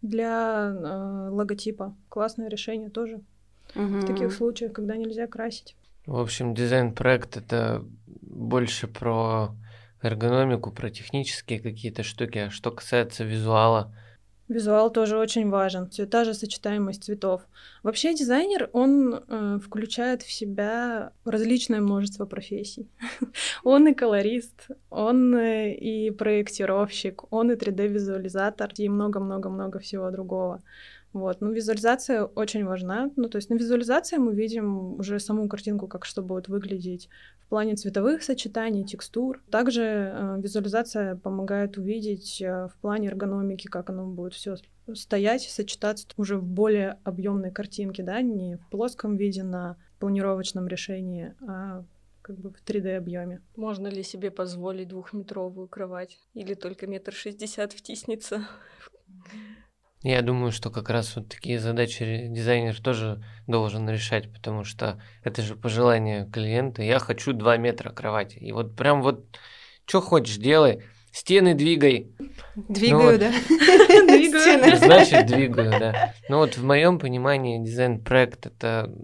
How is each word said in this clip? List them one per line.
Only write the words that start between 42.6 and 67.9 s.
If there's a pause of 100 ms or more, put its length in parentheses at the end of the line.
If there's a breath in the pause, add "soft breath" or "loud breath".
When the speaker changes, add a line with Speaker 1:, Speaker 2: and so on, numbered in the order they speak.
Speaker 1:
в
плане
эргономики,
как
оно
будет
все
с-, (380)
стоять,
сочетаться
уже
в
более
объемной
картинке,
да,
не
в
плоском
виде
на (240)
планировочном
решении, (140)
а (380)
как
бы
в
три
дэ
объеме. (160)
Speaker 4:
Можно
ли
себе
позволить
двухметровую
кровать? (160)
Или
только
метр
шестьдесят
втиснется? (1600 loud breath)
Speaker 3:
Я
думаю,
что
как
раз
вот
такие
задачи
ре-,
дизайнер
тоже (240 soft breath)
должен
решать,
потому
что (220 soft breath)
это
же
пожелание
клиента.
«Я
хочу
два
метра